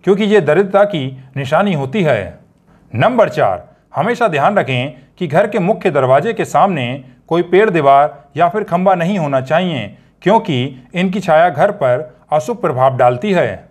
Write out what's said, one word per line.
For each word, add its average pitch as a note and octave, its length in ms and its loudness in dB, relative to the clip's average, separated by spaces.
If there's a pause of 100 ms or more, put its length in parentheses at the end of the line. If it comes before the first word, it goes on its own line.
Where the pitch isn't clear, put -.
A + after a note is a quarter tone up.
क्योंकि G3+ 200 2
ये G#3 160 4
दरिद्रता F#3+ 440 2
की D3+ 400 -6 (120)
निशानी D#3+ 380 0
होती C#3 280 -2
है। G#2+ 360 -2 (560)
नंबर G#3 340 2
चार, G#2 400 -2 (280)
हमेशा A#3 320 -2
ध्यान E3 300 0
रखें C3 380 -4 (220)
कि F3+ 80 -4
घर E3 200 0
के G#3+ 120 -4
मुख्य F3 320 0
दरवाजे C#3+ 420 2
के F#3 120 -4
सामने C3 600 -2 (240)
कोई E3+ 140 0
पेड़, F#3 280 2
दीवार D3 540 2 (120)
या E3+ 120 2
फिर G#3+ 160 -4
खंबा F#3 300 0
नहीं F3+ 240 -2
होना C#3 220 -2
चाहिए, D3 560 -4 (260)
क्योंकि D3 720 -2
इनकी F#3 260 -2
छाया E3+ 280 2
घर D#3+ 220 0
पर C#3+ 460 -2 (160)
अशुभ D#3 240 -2
प्रभाव C3 400 0
डालती B2+ 360 0
है। B2 380 -2